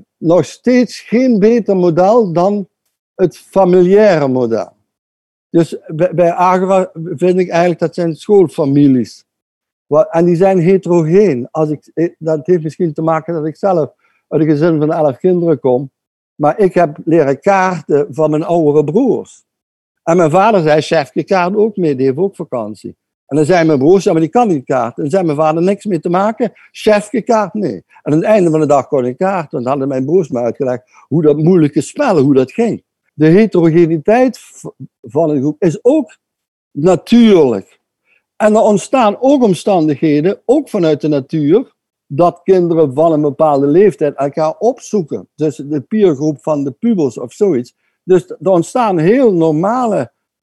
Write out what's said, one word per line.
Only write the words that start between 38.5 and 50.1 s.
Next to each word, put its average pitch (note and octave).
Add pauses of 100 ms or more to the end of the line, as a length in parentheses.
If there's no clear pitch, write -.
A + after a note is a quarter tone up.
er A3
ontstaan G#3+
ook C4+
omstandigheden, D#3+
ook C4+
vanuit D#3
de D#3+
natuur, D3+ (340)
dat E3
kinderen E3
van D#3+
een D3+
bepaalde C#3+
leeftijd D#3
elkaar D#3
opzoeken. F3+
Dus D3
de C#3+
peergroep D#3
van D3
de C#3
pubers F3
of B2
zoiets. D3+ (280)
Dus F3+
er D#3+
ontstaan F#3+
heel G#3+
normale, F3 (320)